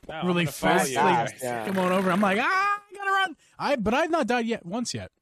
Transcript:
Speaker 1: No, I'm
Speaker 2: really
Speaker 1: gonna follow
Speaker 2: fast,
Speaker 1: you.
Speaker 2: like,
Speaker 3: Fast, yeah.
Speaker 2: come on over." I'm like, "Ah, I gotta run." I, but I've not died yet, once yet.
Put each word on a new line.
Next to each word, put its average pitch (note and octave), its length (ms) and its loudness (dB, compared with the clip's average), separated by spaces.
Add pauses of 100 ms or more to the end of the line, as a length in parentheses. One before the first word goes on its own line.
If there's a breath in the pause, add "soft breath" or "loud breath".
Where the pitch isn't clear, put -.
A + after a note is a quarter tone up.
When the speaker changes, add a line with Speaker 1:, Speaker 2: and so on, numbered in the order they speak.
Speaker 1:
No, D3+ 80 -12
I'm D#3+ 100 -6
Speaker 2:
really F3 200 2
Speaker 1:
gonna C#3 80 -2
follow F3+ 260 2
Speaker 2:
fast, E3 120 0
Speaker 1:
you. B2+ 60 -2
Speaker 2:
like, C#3+ 180 4 (140)
Speaker 3:
Fast, - 140 -14
yeah. A#2+ 240 -4
Speaker 2:
come F#3+ 100 -2
on F3+ 140 2
over." F#3 180 2
I'm F#3 120 2
like, G3+ 200 2
"Ah, G4 480 0
I F#4 60 -20
gotta G4 160 -4
run." F#4+ 240 0 (240 soft breath)
I, A#3 160 0
but G#3+ 180 0
I've D#4 180 2
not D#4+ 160 0
died A#3+ 200 0
yet, A3+ 180 -6
once A3+ 280 -6
yet. G2 180 -8 (100)